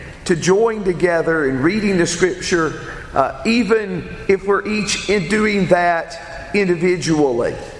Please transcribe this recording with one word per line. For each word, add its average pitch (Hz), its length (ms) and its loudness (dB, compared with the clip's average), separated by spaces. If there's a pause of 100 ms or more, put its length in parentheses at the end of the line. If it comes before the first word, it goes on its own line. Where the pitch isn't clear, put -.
(260)
to 180 100 4
join 202 480 2
together 165 640 2
in 131 140 0
reading 196 360 2
the 170 80 4
Scripture, - 1080 -2
uh, - 320 0
even 214 680 0 (140)
if 190 180 0
we're 196 220 0
each 214 420 -4
in 185 200 0
doing 208 380 2
that 175 840 0
individually. 156 1000 2 (240)